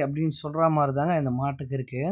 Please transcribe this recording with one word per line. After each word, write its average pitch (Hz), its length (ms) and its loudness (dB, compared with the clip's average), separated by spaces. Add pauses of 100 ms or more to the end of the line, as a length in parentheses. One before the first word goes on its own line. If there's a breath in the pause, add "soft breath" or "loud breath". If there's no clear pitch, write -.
அப்படின்னு 151 320 0
சொல்ற 156 360 0
மாதிரி 147 240 4
தாங்க 160 240 2
இந்த 139 120 0
மாட்டுக்கு 135 440 -4
இருக்கு. 131 380 -4